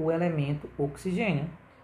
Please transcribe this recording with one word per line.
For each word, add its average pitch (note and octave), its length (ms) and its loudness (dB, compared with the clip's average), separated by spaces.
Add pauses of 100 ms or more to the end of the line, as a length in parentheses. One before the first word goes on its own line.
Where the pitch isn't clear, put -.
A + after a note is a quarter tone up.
o D#3+ 100 2
elemento D#3+ 680 0
oxigênio. F3 720 0 (340)